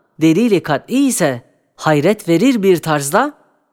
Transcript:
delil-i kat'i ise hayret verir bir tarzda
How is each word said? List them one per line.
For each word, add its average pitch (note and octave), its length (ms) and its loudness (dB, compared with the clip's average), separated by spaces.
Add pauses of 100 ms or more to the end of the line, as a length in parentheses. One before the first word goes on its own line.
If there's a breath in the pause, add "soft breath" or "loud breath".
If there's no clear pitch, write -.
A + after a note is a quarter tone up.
(220)
delil-i F3 420 2
kat'i A#3+ 440 -2
ise C#3+ 340 -2 (340)
hayret D#3 540 0
verir G3+ 340 2
bir F#3 140 4
tarzda D#3+ 560 -2 (400)